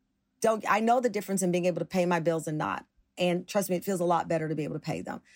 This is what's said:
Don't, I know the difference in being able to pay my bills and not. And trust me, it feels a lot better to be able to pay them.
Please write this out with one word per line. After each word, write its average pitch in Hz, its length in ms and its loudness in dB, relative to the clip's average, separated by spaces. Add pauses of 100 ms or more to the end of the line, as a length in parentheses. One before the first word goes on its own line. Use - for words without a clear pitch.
(400)
Don't, 220 280 2
I 202 120 4
know 226 200 4
the 247 100 2
difference 196 340 -2
in 180 80 2
being 175 140 0
able 180 140 0
to 165 60 -4
pay 180 200 0
my 175 140 2
bills 160 280 0
and 156 100 -4
not. 101 280 -4 (320)
And 180 300 0
trust 190 220 -2
me, 180 60 0
it 170 80 -4
feels 196 160 -2
a 175 60 2
lot 175 220 2
better 160 200 0
to 156 80 -4
be 151 80 -2
able 151 120 -4
to 156 40 -8
pay - 220 -6
them. - 200 -10 (140)